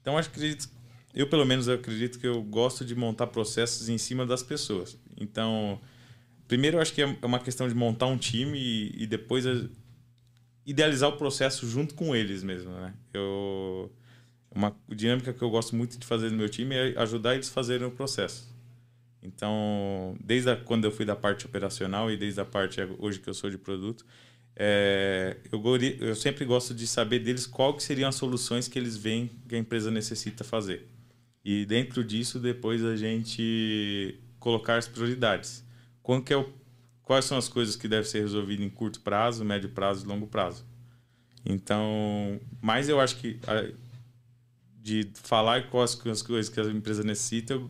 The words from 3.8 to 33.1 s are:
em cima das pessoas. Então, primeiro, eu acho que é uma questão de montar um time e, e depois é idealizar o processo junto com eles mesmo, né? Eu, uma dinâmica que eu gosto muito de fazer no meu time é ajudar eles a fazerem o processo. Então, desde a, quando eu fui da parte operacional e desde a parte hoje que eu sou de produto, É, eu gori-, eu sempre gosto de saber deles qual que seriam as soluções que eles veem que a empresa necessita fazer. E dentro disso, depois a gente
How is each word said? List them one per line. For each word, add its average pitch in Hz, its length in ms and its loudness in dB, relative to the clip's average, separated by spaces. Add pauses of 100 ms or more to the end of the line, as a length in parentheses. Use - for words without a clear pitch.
em 117 80 2
cima 127 300 -2
das 123 160 0
pessoas. 113 560 -4 (180)
Então, 107 640 -2 (680)
primeiro, 156 300 4
eu - 40 4
acho 156 100 0
que - 100 0
é 139 200 0
uma 123 160 2
questão 127 300 -2
de 117 60 0
montar 117 320 2
um 127 120 2
time 127 400 -2
e, 113 460 -2
e - 20 -4
depois 123 400 0
é 123 220 0 (960)
idealizar 143 420 4
o 147 80 0
processo 131 520 0
junto 135 260 -2
com 160 200 0
eles 98 280 0
mesmo, 90 300 -6
né? 92 200 -10 (220)
Eu, 98 760 -4 (600)
uma 104 260 0 (120)
dinâmica 123 440 0
que 123 100 -4
eu 120 80 2
gosto 113 260 2
muito 120 220 -2
de - 80 -14
fazer 113 240 0
no 110 60 0
meu 107 120 0
time 131 260 -4
é 127 240 0
ajudar 113 360 2
eles 135 140 -4
a - 40 -10
fazerem 123 340 0
o 123 40 -4
processo. 123 600 -6 (720)
Então, 101 1000 -2
desde 123 280 4
a, 120 60 4
quando 113 280 0
eu 107 60 4
fui 107 140 -2
da 104 100 0
parte 101 320 0
operacional 98 640 -2
e 107 60 -2
desde 101 240 -4
a 95 40 -2
parte 98 360 -2 (180)
hoje 98 220 -4
que - 100 -10
eu 98 40 -6
sou 101 140 -6
de 95 80 -6
produto, 98 480 -8 (500)
É, 98 840 4 (120)
eu 110 100 -2
gori-, 127 400 4
eu 113 140 0
sempre 139 300 -2
gosto 123 300 2
de 117 120 -6
saber 117 340 2
deles 123 260 -2
qual 139 280 2
que 147 80 -6
seriam 135 260 0
as 131 60 0
soluções 123 540 -2
que 131 100 -4
eles 117 180 -4
veem 110 340 -2 (180)
que 117 60 -6
a 117 40 0
empresa 110 320 0
necessita 110 540 -4
fazer. 101 440 -4 (560)
E 101 200 2
dentro 120 400 0
disso, 113 340 -2
depois 117 460 0
a 113 120 0
gente 110 1200 -2 (200)